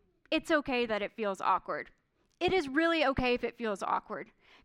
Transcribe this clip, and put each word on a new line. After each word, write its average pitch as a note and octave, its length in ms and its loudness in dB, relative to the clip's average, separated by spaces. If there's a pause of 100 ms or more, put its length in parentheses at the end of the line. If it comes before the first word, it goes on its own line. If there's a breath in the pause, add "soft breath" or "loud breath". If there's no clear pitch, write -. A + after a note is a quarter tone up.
(320)
It's D#4 180 0
okay C4 380 2
that G#3 160 -2
it G3 120 -6
feels G3+ 240 -2
awkward. E3+ 520 -2 (480)
It F4 120 2
is F4 160 2
really D#4+ 380 2
okay B3+ 300 2
if B3 80 -4
it A#3 140 -6
feels G#3+ 260 -4
awkward. - 480 -6 (320 soft breath)